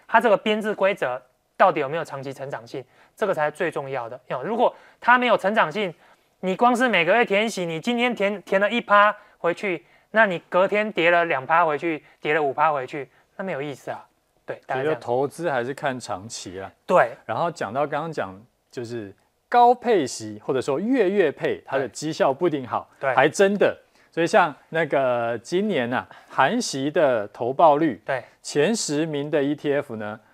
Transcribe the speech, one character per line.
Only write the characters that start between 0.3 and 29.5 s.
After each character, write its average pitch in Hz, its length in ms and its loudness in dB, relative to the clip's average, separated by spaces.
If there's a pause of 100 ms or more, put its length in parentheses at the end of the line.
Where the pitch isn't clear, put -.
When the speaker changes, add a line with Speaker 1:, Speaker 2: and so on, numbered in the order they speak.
Speaker 1:
编 214 240 -2
制 208 120 -4
规 190 220 0
则 127 260 -6 (360)
到 196 120 6
底 156 120 0
有 135 80 -2
没 156 80 -4
有 160 60 -4
长 139 200 -10
期 135 80 -8
成 135 180 -12
长 120 160 -10
性， 131 160 -10 (320)
这 214 140 -2
个 185 60 0
才 156 100 0
是 151 80 0
最 165 180 -4
重 143 200 -8
要 127 180 -6
的。 117 100 -14 (120)
哦， 135 120 -6
如 190 140 -6
果 226 180 2 (280)
它 247 160 4
没 247 100 0
有 214 100 4
成 202 160 -2
长 196 160 2
性， 185 240 -4 (460)
你 185 160 -2
光 240 180 4
是 247 140 2
每 190 160 2
个 170 100 4
月 226 120 4
填 208 240 0
息， 185 160 -6
你 165 120 -4
今 240 200 -2
天 240 180 0
填， 202 280 -2
填 196 180 0
了 202 100 2
一 233 80 -2
趴 202 340 6 (260)
回 175 140 0
去， 175 320 -6 (260)
那 220 140 4
你 175 140 -2 (100)
隔 190 180 4
天 214 240 -2
跌 170 200 2
了 170 140 4
两 135 200 -2
趴 165 180 4
回 151 140 0
去， 160 260 -4 (160)
跌 151 140 -2
了 160 80 2
五 139 100 -2
趴 151 200 2
回 135 160 -4
去， 139 200 -10 (280)
那 202 80 -10
没 190 80 -6
有 139 100 -6
意 143 140 -8
思 - 160 -12
啊。 113 120 -14 (420)
对， - 200 -10
大 135 100 -6
概 131 60 -4
这 139 40 -4
样。 - 0 -
Speaker 2:
所 156 60 0
以 151 40 -2
说 - 40 -10
投 123 280 -2
资 165 240 -6
还 123 120 -2
是 127 100 -6
看 131 260 -6
长 101 280 -10
期 95 320 -14
啊。 95 120 -12 (160)
Speaker 1:
对。 147 240 4 (140)
Speaker 2:
然 113 120 -4
后 170 140 -2
讲 104 200 -8
到 139 140 -2
刚 147 160 -6
刚 165 100 -8
讲， 98 240 -8 (360)
就 123 120 -10
是 110 300 -10 (340)
高 240 260 6
配 226 340 0
息 107 360 -12
或 - 80 -4
者 131 80 0
说 135 200 -2
月 226 280 0
月 185 240 2
配， 135 320 -4
它 135 140 -6
的 139 100 -2
绩 151 240 -8
效 151 220 2
不 175 140 -2
一 - 20 2
定 139 180 -4
好， 107 220 -6 (100)
Speaker 1:
对。 135 120 -2
对。 123 40 -2
Speaker 2:
还 135 140 6
真 196 260 2
的。 156 220 2 (340)
所 165 120 -2
以 - 20 2
像 170 280 4 (160)
那 160 180 -2
个 123 500 0
今 185 300 -2
年 127 260 0
啊， 104 140 -4 (200)
韩 160 320 2
息 143 300 -4
的 131 380 2
投 123 260 -6
报 151 240 6
率， 147 260 0
Speaker 1:
对。 131 200 -6 (180)
Speaker 2:
前 165 340 0
十 151 300 -2
名 147 240 -6
的 147 140 0
E 143 100 0